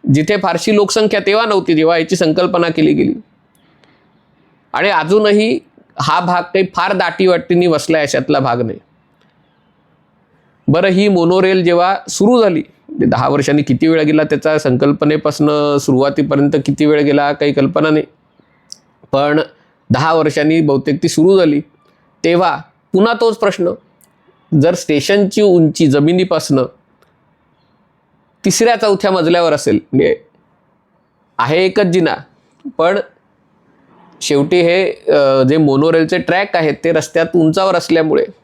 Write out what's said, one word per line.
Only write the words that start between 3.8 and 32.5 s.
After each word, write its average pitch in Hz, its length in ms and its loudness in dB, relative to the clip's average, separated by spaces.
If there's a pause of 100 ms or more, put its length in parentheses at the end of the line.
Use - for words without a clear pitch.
आणि 175 160 -2
अजूनही 208 680 0 (400)
हा 151 220 0
भाग 175 240 -2
काही 190 300 -2
फार 185 180 -2
दाटीवाटीने 180 760 0
वसलाय 160 360 0
अशातला 139 360 -2
भाग 123 240 -2
नाही. 113 160 -6 (1900)
बरं, 175 200 2
ही 190 200 2
मोनोरेल 185 560 2
जेव्हा 175 300 2 (140)
सुरू 233 340 2
झाली, 185 200 0 (260)
म्हणजे - 180 -4
दहा 127 220 0
वर्षांनी 143 340 0
किती - 260 0
वेळ 160 140 2
गेला 156 200 2
त्याचा 151 360 -2
संकल्पनेपासनं 147 1200 0
सुरुवातीपर्यंत 143 760 0 (100)
किती 143 200 0
वेळ 151 160 2
गेला 143 300 0
काही 147 200 -2
कल्पना 151 380 0
नाही, 151 140 0 (1080)
पण 147 280 0 (500)
दहा 156 240 0
वर्षांनी 156 460 0
बहुतेक 139 420 -2
ती 170 60 -2
सुरू 185 300 2
झाली, 151 220 2 (640)
तेव्हा 170 340 0 (340)
पुन्हा 214 280 2
तोच 226 180 0
प्रश्न, 190 320 -2 (920)
जर 170 120 2
स्टेशनची 196 680 0
उंची 165 440 2
जमिनीपासनं 151 760 0 (1800)
तिसऱ्या 226 320 2
चौथ्या 202 340 0
मजल्यावर 170 420 2
असेल, 123 220 -2
म्हणजे 104 420 0 (1200)
आहे 151 260 0
एकच 190 220 0
जिना, 165 300 0 (640)